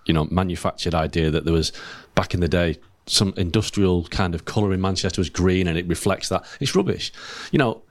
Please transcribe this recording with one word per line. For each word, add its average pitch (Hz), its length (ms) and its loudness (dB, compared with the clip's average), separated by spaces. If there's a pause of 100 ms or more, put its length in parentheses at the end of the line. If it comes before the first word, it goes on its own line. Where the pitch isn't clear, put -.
you 82 80 4
know, 78 180 2
manufactured 87 640 -2
idea 80 340 0
that 76 160 0
there 82 80 2
was, 80 180 2 (440)
back 92 180 0
in 90 60 0
the 85 80 2
day, 85 320 0 (260)
some 98 320 0
industrial 92 680 2
kind 90 280 -2
of 82 120 -6
colour 101 280 0
in 92 80 0
Manchester 95 380 -2
was 85 100 -2
green 92 380 2
and 82 100 0
it 87 100 -2
reflects 90 420 -2
that. 92 140 -2 (180)
It's 139 120 -2
rubbish. - 380 0 (400)
You - 80 4
know, 120 320 0